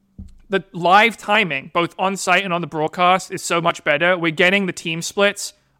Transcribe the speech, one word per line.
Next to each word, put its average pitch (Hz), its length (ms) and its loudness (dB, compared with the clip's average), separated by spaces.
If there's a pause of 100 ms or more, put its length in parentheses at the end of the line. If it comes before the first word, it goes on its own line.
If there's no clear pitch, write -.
(480)
the 190 240 -2
live 190 440 4
timing, 170 560 -2
both 170 240 -2
on 190 200 -2
site 185 260 0
and 196 100 -4
on 170 80 -2
the 170 60 -8
broadcast, 175 640 0
is 185 120 -10
so 170 180 0
much 165 240 -2
better. 170 340 2
We're 165 140 -2
getting 185 340 2
the 175 60 -4
team 165 280 -8
splits 202 520 -2 (280)